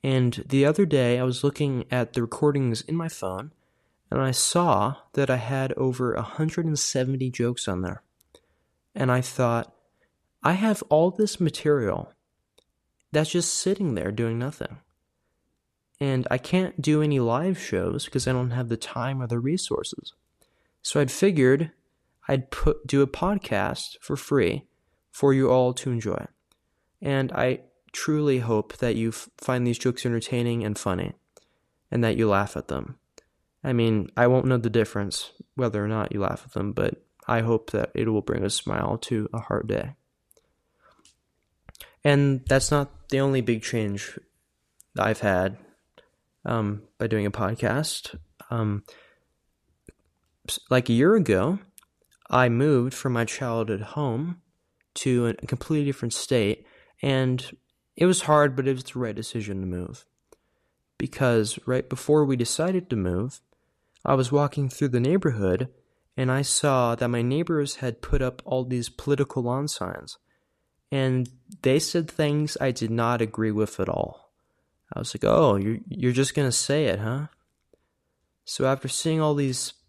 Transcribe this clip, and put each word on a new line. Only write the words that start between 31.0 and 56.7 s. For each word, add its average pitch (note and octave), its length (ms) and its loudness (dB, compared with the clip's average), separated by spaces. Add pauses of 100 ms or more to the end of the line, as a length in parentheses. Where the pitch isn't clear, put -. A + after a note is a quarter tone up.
and A#2+ 140 0
that A2+ 140 2
you A2 100 4
laugh G2+ 300 0
at C#2 100 -8
them. C2+ 300 -8 (680)
I C3+ 80 -2
mean, A2+ 460 2
I A#2+ 100 6
won't B2+ 180 4
know B2+ 120 2
the A#2 120 0
difference G#2 600 -2 (220)
whether A2+ 280 -2
or G#2 60 -2
not A2 240 -2
you G#2 80 -4
laugh - 240 -2
at - 80 -20
them, G2+ 220 -4
but - 280 -2 (280)
I A#2 100 2
hope A2+ 320 0
that A2 240 -2
it A2 140 0
will G#2+ 120 0
bring - 220 -2
a G2+ 60 0
smile - 540 -2
to G#2+ 280 -2
a A#2 80 -6
hard A2 300 -4
day. C3 260 -2 (2000)
And C#3+ 420 4
that's C3+ 240 2
not - 380 -2
the C3+ 140 2
only C3+ 180 2
big A2+ 240 0
change G#2 560 -4 (760)
that F#2+ 100 0
I've A2 160 0
had, F#2+ 360 2 (840)
um, G#2 380 -2 (160)
by A2+ 100 -2
doing G#2+ 180 0
a G2+ 60 -2
podcast. A2+ 880 -4 (300)
Um, G#2+ 340 -2 (1700)
s-, - 100 -6 (100)
like, B2+ 200 2
a A#2 40 4
year D#3 220 6
ago, C3 440 4 (680)
I B2+ 200 4
moved C3 440 4
from B2+ 200 -2
my A#2 100 2
childhood A2+ 560 -4
home C#3+ 640 -4 (540)
to A#2+ 320 2
a A2+ 60 0
completely - 500 -2
different C3 300 -2
state, A2 520 0 (360)